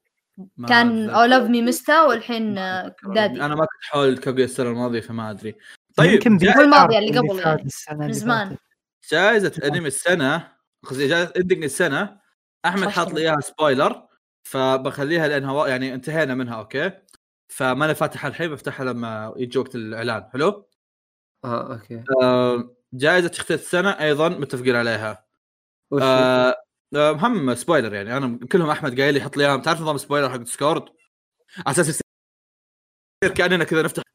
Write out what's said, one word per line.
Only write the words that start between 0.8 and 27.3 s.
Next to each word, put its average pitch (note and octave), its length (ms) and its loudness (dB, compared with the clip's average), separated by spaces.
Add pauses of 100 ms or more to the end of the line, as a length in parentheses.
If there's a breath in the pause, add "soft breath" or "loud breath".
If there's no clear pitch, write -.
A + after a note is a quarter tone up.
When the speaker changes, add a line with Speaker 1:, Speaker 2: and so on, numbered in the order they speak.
Speaker 1:
أتذكر. - 40 -2
Speaker 2:
Oh A#3 160 6
Love B3+ 160 6
Me A#3 180 2
ميستا D4+ 380 4
والحين، A3+ 520 0
Speaker 1:
ما F#3 300 -6
Speaker 2:
آه، - 20 -12
Speaker 1:
أتذكر. G3 280 -14
Speaker 2:
دادي. G#3+ 280 2
Speaker 1:
أنا D3 120 -2
ما D#3 60 0
كنت - 240 -4
حول C3+ 340 2
كاغويا B2+ 260 0
السنة B2 260 -4
الماضية، A#2+ 300 -4
فما A2+ 300 -8
أدري. G#2 240 -12 (420 soft breath)
طيب، E3+ 160 2
Speaker 3:
يمكن G#3+ 260 6
Speaker 1:
جا- F3 100 4
Speaker 3:
بيتر B3 120 6
Speaker 2:
والماضية B3+ 380 8
اللي G#3+ 100 0
Speaker 3:
اللي A3+ 120 0
Speaker 2:
قبل - 80 0 (100)
Speaker 3:
فاز F3 80 -2
Speaker 2:
يعني. D#3 160 0
Speaker 3:
السنة D3+ 340 -10
Speaker 2:
من D3 60 -6
Speaker 3:
اللي D3 120 -4
Speaker 2:
زمان. G#3+ 340 -2
Speaker 3:
فاتت. - 120 -12 (500)
Speaker 1:
جائزة F#3+ 400 4
Speaker 3:
زمان. D3 240 -4
Speaker 1:
أنمي E3+ 140 -4
السنة، D#3+ 600 0 (380)
قصدي C3+ 220 -2
جائزة E3+ 280 0
إندنج F3+ 280 0
السنة، E3 520 -2 (480)
أحمد F#3 200 0
Speaker 2:
ما G3+ 60 -2
Speaker 1:
حاط F3 160 -2
Speaker 2:
شاء - 80 -8
Speaker 1:
لي D#3 60 -2
Speaker 2:
الله. D#3+ 120 0
Speaker 1:
إياها D3 80 0
سبويلر، D3+ 640 0 (460)
فبخليها C#3 800 0
لأنها C#3 240 -2
وا-، C#3+ 160 0
يعني C3 260 -4
انتهينا D3 400 -2
منها، B2 240 -6
أوكي؟ C#3 320 -6 (600)
فما C3 320 -2
أنا D#3 80 2
فاتحها C#3 360 -6
الحين، D#3+ 220 -6
بفتحها C3+ 360 -10
لما A2+ 500 -8
يجي B2+ 220 -4
وقت - 160 -4
الإعلان، A2+ 580 -8
حلو؟ F3 360 -2 (760)
Speaker 4:
آه، B2 280 -6
أوكي. A#2 320 -16 (180)
Speaker 1:
آه، B2 540 0 (160)
جائزة E3 400 0
شخصية - 220 -6
السنة F3+ 360 -2
أيضًا D3+ 380 0
متفقين B2+ 480 -2
عليها. A2 480 -4 (640)
Speaker 4:
وش C#3 120 0
هي؟ C3+ 40 2
Speaker 1:
آه، B2+ 500 4 (400)
آه، D3+ 160 4
هم D#3 420 0